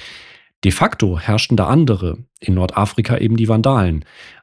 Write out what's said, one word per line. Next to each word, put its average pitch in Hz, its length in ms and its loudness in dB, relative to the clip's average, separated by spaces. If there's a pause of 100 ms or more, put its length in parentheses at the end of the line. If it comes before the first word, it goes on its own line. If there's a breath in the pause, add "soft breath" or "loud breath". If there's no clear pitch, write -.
(640 loud breath)
De - 80 4
facto 101 440 0
herrschten 107 380 0
da 98 120 2
andere, 110 500 0 (240)
in 92 140 0
Nordafrika 101 640 0
eben 113 180 0
die 113 100 0
Vandalen. 110 560 2 (400 loud breath)